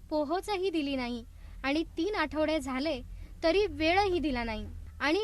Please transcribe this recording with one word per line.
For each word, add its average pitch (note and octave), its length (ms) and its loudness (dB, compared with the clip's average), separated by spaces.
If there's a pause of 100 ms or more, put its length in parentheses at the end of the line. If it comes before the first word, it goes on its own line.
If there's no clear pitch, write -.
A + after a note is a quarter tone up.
(100)
पोहोचही F4+ 600 0
दिली C#4+ 260 0
नाही A#3+ 280 -4 (400)
आणि D4 180 2
तीन E4 320 -2
आठवडे D#4 460 2
झाले C4 400 -2 (440)
तरी F#4 260 6
वेळही F4 480 4
दिला C4 260 0
नाही G#3+ 220 -4 (340)
आणि D4+ 240 4